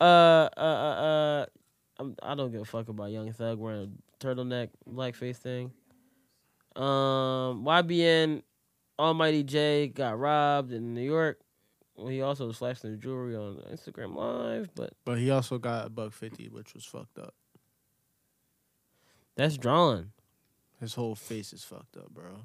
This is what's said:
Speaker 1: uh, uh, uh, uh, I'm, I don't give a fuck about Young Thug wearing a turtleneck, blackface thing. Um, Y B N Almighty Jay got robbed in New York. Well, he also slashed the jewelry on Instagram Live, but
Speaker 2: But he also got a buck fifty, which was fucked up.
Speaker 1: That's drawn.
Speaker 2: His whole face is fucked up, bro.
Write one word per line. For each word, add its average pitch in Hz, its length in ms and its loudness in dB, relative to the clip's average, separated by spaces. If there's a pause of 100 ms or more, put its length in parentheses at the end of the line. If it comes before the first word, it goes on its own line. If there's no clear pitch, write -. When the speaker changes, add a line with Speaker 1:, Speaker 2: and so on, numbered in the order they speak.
Speaker 1:
uh, - 40 8
uh, 170 520 10
uh, - 40 -6
uh, 151 880 0 (520)
I'm, 135 240 -10
I 139 120 -6
don't 139 180 -4
give 110 100 -8
a - 40 -12
fuck 113 220 -8
about 104 220 -10
Young 110 220 -8
Thug 113 260 -4
wearing 107 380 -8 (240)
a - 40 -10
turtleneck, 123 440 -4 (220)
blackface 123 460 -8
thing. 123 340 -8 (1040)
Um, 131 880 0
Y 165 180 6
B 170 220 2
N 160 380 4 (560)
Almighty 160 440 4
Jay 147 460 2
got 120 300 -4
robbed 143 540 2
in 117 220 -6
New 120 80 -4
York. 151 380 0 (560)
Well, 110 120 -12
he 131 140 -6
also 135 300 -4
slashed 123 300 -8
the 107 140 -8
jewelry 127 400 -8
on 101 260 -10 (100)
Instagram - 440 -12
Live, 233 580 -6
but - 200 -8 (100)
Speaker 2:
But 120 140 -2
he 123 120 2
also 131 280 0
got 117 280 -4
a - 40 -10
buck 110 220 -8
fifty, 113 360 -14
which 110 260 -18
was 123 100 -20
fucked - 340 -16
up. - 160 -16 (2000)
Speaker 1:
That's 147 200 2
drawn. 120 560 4 (680)
Speaker 2:
His 113 140 -10
whole 117 200 -6
face 104 380 -10
is - 120 -18
fucked - 320 -20
up, - 140 -20
bro. - 140 -20 (200)